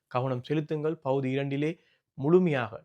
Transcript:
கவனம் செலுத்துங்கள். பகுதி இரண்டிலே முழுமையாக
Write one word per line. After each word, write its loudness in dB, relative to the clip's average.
கவனம் -2
செலுத்துங்கள். -2
பகுதி 0
இரண்டிலே -2
முழுமையாக 2